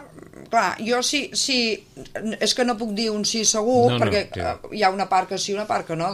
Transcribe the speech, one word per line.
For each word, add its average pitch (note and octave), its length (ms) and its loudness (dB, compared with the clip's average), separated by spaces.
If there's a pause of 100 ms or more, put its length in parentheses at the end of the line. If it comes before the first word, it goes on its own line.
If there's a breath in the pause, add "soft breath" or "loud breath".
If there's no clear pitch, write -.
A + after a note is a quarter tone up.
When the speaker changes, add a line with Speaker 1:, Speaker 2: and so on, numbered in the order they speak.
(480)
Speaker 1:
clar, A3 220 2 (100)
jo A#3+ 240 0
sí, C#4 220 0 (100)
sí, C4+ 220 0 (840)
és G#3+ 160 2
que B3+ 80 2
no A#3+ 160 0
puc A3 160 -4
dir A3 160 0
un G#3 160 -2
sí A3+ 160 0
segur, A#3 480 4
Speaker 2:
No, A#3+ 80 2
no, - 60 4
Speaker 1:
perquè, G3+ 180 2 (160)
Speaker 2:
ja. - 160 -4
Speaker 1:
eh, - 240 -10
hi G3+ 80 6
ha F#3+ 80 4
una F#3+ 160 -4
part F#3 160 2
que F#3+ 100 -4
sí, G3 140 -4
una G#3 160 -4
part G#3 180 -2
que E3 140 -4
no, E3+ 140 0